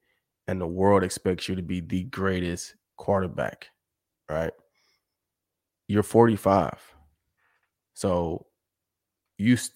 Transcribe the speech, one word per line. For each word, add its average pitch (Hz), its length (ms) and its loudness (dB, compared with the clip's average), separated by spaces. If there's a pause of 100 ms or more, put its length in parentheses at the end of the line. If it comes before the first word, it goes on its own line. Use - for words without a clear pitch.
(480)
and 92 140 -4
the 85 60 -4
world 95 360 4
expects 92 440 -2
you 92 80 -4
to 92 80 -6
be 90 160 -6
the 90 240 -4
greatest 90 720 -4 (220)
quarterback, - 720 -4 (600)
right? 80 240 -4 (1300)
You're 104 160 2
forty-five. 101 760 2 (1160)
So 87 520 -2 (880)
you 117 160 2
s-, - 220 -2